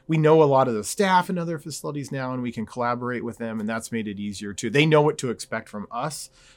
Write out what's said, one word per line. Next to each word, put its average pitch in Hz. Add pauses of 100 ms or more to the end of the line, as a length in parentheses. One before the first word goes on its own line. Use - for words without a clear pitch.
we 160
know 156
a 156
lot 135
of 120
the 104
staff 185
in 185
other 170
facilities 147
now, 131
and 127
we 123
can 113
collaborate 123
with 113
them, 113
and 107
that's 113
made 113
it 101
easier 101
too. 110
They 147
know 156
what 151
to 131
expect 113
from 104
us, 135 (260)